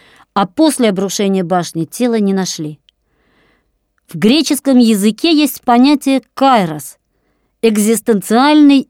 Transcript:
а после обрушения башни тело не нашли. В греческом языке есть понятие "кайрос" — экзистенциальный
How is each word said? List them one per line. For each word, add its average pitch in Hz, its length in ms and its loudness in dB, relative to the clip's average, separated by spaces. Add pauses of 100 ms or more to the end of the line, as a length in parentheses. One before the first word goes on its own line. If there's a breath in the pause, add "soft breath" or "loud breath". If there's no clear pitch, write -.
(340 soft breath)
а 196 120 0
после 269 440 0
обрушения 196 560 -2
башни 165 400 -4
тело 233 340 -4
не 196 140 0
нашли. 165 440 -8 (1300)
В - 120 -14
греческом 262 600 0
языке 220 560 0
есть 302 280 -2
понятие 262 600 2 (120)
"кайрос" — 190 640 -2 (640)
экзистенциальный 226 1300 2